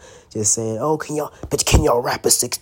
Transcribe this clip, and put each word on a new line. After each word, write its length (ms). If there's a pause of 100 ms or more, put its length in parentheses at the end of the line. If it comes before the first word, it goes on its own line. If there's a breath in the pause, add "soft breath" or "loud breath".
(300 loud breath)
just 220
saying, 260
"Oh, 200
can 180
y'all, 160 (160 loud breath)
but 160
can 180
y'all 180
rap 260
a 40
six?" 300